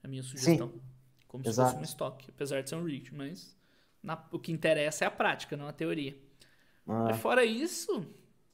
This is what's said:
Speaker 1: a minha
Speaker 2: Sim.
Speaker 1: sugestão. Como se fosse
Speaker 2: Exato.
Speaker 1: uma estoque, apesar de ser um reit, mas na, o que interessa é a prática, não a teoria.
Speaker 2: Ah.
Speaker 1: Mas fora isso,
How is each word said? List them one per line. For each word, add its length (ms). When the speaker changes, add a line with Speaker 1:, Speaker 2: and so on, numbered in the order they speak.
Speaker 1:
a 40
minha 160
Speaker 2:
Sim. 60
Speaker 1:
sugestão. 420
Como 160
se 60
fosse 120
Speaker 2:
Exato. 140
Speaker 1:
uma 100
estoque, 460
apesar 320
de 60
ser 60
um 100
reit, 280
mas 420
na, 180
o 80
que 120
interessa 540
é 20
a 40
prática, 440
não 120
a 60
teoria. 440
Speaker 2:
Ah. 220
Speaker 1:
Mas 100
fora 240
isso, 640